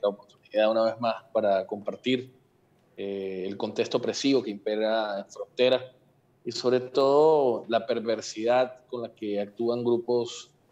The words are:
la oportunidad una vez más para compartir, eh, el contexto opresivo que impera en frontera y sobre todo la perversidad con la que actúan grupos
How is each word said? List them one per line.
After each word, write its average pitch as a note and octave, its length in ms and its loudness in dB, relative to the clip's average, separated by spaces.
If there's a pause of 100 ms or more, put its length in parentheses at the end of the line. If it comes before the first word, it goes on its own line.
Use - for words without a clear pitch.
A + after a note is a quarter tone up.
la G#2 60 2
oportunidad - 600 -2
una A2 140 2
vez A2+ 160 -2
más A2+ 240 -2 (100)
para G2 320 2
compartir, G#2+ 680 -4 (640)
eh, G2 520 -6
el G2 100 -8
contexto A2+ 400 -2
opresivo B2 460 0
que A2+ 80 -6
impera G#2+ 680 -2
en G2+ 140 -10
frontera B2+ 600 0 (520)
y A#2+ 60 -6
sobre B2 280 2
todo C#3 920 4
la A2+ 180 0
perversidad A#2 1000 0
con A#2+ 160 -8
la A2 140 -12
que G#2 260 -4
actúan A#2 420 -2
grupos A#2+ 680 -2 (200)